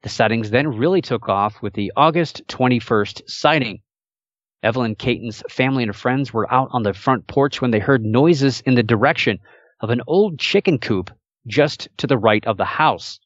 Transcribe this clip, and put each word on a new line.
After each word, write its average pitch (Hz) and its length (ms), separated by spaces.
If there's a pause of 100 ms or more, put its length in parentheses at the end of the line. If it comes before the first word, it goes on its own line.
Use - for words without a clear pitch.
The 110 60
sightings 110 400
then 127 280
really 165 240
took - 260
off 101 340
with 104 120
the 101 220
August 160 520
twenty-first 120 800
sighting. 139 540 (800)
Evelyn 113 300
Caton's 113 560
family 135 320
and 104 140
friends 131 360
were 110 220
out 131 180
on 120 120
the 101 100
front 127 320
porch 143 360
when 123 100
they 110 80
heard 117 240
noises 135 580
in 127 140
the 123 80
direction 117 560 (400)
of 110 100
an 120 160
old 180 340
chicken 190 380
coop 92 320 (380)
just 143 400 (100)
to - 80
the 131 120
right 107 280
of 110 120
the 95 80
house. - 600